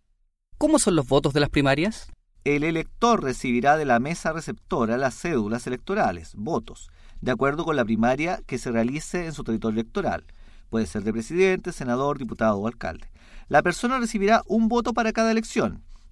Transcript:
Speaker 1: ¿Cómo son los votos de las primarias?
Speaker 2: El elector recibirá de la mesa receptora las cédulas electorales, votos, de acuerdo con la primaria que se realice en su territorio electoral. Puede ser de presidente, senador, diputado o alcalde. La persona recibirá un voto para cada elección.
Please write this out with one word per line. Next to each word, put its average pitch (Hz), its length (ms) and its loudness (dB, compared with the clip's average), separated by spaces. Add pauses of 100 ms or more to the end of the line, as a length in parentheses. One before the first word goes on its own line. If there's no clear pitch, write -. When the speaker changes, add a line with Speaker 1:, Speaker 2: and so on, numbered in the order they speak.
(600)
Speaker 1:
¿Cómo 302 180 6
son 202 180 4
los 139 120 2
votos 139 260 4
de 147 60 2
las 143 100 4
primarias? 147 640 0 (340)
Speaker 2:
El 143 180 2
elector 170 580 0
recibirá 127 540 2
de 156 80 0
la 123 160 4
mesa 160 320 -2
receptora 131 680 -2
las 135 160 0
cédulas 120 540 -2
electorales, 123 680 -2
votos, - 540 -6 (300)
de - 120 -2
acuerdo 139 340 0
con 156 100 0
la 127 80 2
primaria 127 640 0
que 131 100 -4
se 120 140 -6
realice 135 540 -2
en 160 80 -8
su 143 100 -10
territorio 110 380 -2
electoral. 113 420 -4 (460)
Puede 113 160 -2
ser 98 180 -6
de 110 80 0
presidente, 180 600 0
senador, 139 440 -2
diputado 110 400 0
o 101 80 -4
alcalde. - 460 -8 (380)
La 151 120 6
persona 240 380 0
recibirá 220 480 2
un 220 220 2
voto 233 240 2
para 226 180 0
cada 226 200 2
elección. 226 520 -2 (280)